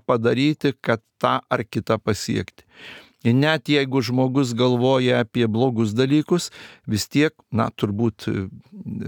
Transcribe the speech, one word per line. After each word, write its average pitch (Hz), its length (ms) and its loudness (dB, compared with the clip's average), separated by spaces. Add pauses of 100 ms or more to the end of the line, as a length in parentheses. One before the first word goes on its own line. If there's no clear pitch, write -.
padaryti, 127 760 0
kad 113 200 -2 (160)
tą 127 220 0 (100)
ar 123 160 -2
kitą 110 320 -2
pasiekti. - 680 -6 (600)
Ir 117 80 4
net 147 340 2
jeigu 139 320 2
žmogus 127 540 0
galvoja 123 720 2
apie 117 260 0
blogus 113 480 0
dalykus, 147 540 0 (340)
vis 104 240 -2
tiek, 151 240 2 (180)
na, 110 220 0
turbūt, 110 560 -4
e, 101 160 -4 (640)